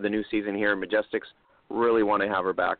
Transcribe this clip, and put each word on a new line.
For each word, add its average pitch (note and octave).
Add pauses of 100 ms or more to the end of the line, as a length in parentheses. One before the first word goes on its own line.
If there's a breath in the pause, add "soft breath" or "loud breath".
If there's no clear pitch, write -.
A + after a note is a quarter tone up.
the G#2
new G#2+
season G#2
here G#2
in G2
Majestics, G#2+ (380 soft breath)
really A2+
wanna G2+
have F#2+
her F#2
back F2